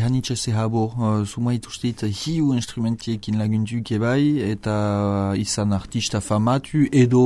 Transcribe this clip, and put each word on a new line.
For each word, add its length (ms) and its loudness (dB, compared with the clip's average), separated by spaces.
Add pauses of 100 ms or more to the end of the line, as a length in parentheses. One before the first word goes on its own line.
hanitxe 320 0
zehabo, 560 0
eh, 320 0
zumait 420 -4
uste 220 -6
dit 160 -8
hiu 480 0
instrumentiekin 840 -2
laguntuik 520 -2
ebai, 460 2 (140)
eta 840 0
izan 380 0
artista 480 -2
famatu, 720 0
edo, 340 6